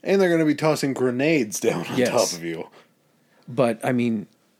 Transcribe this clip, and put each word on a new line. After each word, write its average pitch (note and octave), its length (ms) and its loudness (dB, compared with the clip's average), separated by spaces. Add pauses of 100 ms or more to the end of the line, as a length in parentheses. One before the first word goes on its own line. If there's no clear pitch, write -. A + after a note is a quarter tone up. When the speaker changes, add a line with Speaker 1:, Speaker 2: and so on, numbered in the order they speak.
Speaker 1:
And G3 160 2
they're F3+ 120 4
gonna E3 140 2
be D3 100 2
tossing D3 380 0
grenades B2+ 640 0
down E2+ 260 0
on - 120 -8
Speaker 2:
Yes. B2 120 2
Speaker 1:
top F2+ 300 0
of E2 40 -12
you. E2 240 -8 (800)
Speaker 2:
But, A#2+ 380 0
I B2+ 60 0
mean, A#2+ 340 0 (340)